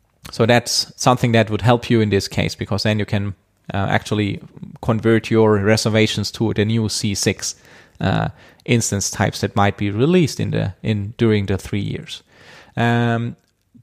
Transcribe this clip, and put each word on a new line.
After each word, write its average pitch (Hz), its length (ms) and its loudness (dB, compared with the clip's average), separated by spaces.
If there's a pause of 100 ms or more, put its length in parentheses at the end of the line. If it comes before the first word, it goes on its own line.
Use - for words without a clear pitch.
(320)
So 117 140 0
that's - 500 0
something 123 380 2
that 110 160 4
would 107 140 -4
help 120 260 2
you 117 100 4
in 107 120 2
this 98 180 0
case, - 260 -4
because 101 280 -4
then 107 140 0
you 104 80 -2
can, 101 300 -4 (380)
uh, 98 160 -2
actually 104 520 -2 (400)
convert 113 500 0
your 110 280 4
reservations 107 720 2
to 107 220 -2
the 104 120 0
new 110 240 0
C 104 260 -4
six, - 400 -4 (440)
uh, 170 300 -2 (360)
instance 110 440 0
types - 320 -2
that 101 140 -2
might 101 220 2
be 101 120 -4
released 143 500 2
in 104 120 -4
the, 107 220 -2 (100)
in, 104 340 -4
during 107 280 2
the 98 120 0
three - 220 -6
years. - 420 -8 (540)
Um, 117 600 0 (460)